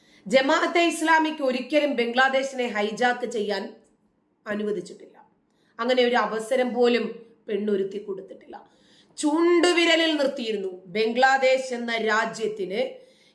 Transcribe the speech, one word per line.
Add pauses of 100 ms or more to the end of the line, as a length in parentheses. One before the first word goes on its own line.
(280)
ജമാഅത്തെ
ഇസ്ലാമിക്ക്
ഒരിക്കലും
ബംഗ്ലാദേശിനെ
ഹൈജാക്ക്
ചെയ്യാൻ (720)
അനുവദിച്ചിട്ടില്ല, (540)
അങ്ങനെ
ഒരു
അവസരം
പോലും (220)
പെണ്ണൊരുത്തി
കൊടുത്തിട്ടില്ല. (480)
ചൂണ്ടുവിരലിൽ
നിർത്തിയിരുന്നു.
ബംഗ്ലാദേശ്
എന്ന
രാജ്യത്തിന് (400)